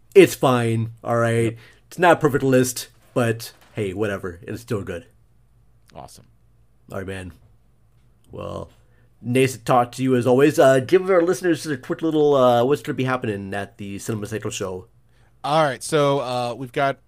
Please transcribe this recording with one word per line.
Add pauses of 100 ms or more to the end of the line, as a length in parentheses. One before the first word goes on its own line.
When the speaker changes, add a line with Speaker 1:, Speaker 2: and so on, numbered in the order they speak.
(140)
Speaker 1:
it's
fine, (120)
all
right?
Speaker 2:
Yep. (300)
Speaker 1:
It's
not
a
perfect
list, (260)
but (220)
hey,
whatever.
It's
still
good. (880)
Speaker 2:
Awesome. (680)
Speaker 1:
All
right,
man. (1000)
Well, (520)
nice
to
talk
to
you
as
always.
Uh,
give
our
listeners
a
quick
little,
uh,
what's
gonna
be
happening
at
the
Cinema
Psycho
show. (560)
Speaker 2:
All
right,
so,
uh,
we've
got,